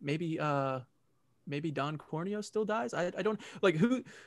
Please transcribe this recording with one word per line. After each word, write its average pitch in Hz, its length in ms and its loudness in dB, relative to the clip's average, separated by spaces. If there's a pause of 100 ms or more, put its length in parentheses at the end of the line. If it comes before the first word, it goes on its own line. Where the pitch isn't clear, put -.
maybe, 160 380 -2
uh, 139 400 0 (680)
maybe 151 240 -4
Don 143 260 -2
Corneo 190 460 -6
still 214 220 -2
dies. 226 280 -4
I, 175 240 -2
I 185 40 -2
don't, 214 180 2 (220)
like, 185 140 8
who, 233 280 4 (240)